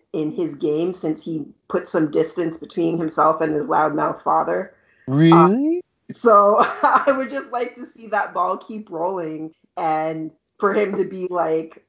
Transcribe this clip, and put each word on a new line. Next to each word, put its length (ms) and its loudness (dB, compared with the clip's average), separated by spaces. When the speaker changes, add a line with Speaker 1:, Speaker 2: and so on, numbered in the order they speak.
Speaker 1:
in 180 -2
his 240 -4
game 400 -2
since 280 -6
he 220 -8
put 200 -2
some 220 0
distance 480 -2
between 400 -4
himself 420 0
and 140 -2
his 120 -2
loudmouth 580 -2
father. 500 -2
Speaker 2:
Really? 720 6
Speaker 1:
Uh, 340 -16
so 460 6
<laughs> 60 4
I 340 2
would 140 -4
just 220 -10
like 240 -6
to 100 -16
see 220 -20
that 260 -4
ball 240 -2
keep 320 -14
rolling 640 -6
and 540 -4
for 140 2
him 240 0
to 60 0
be, 240 -6
like, 600 -4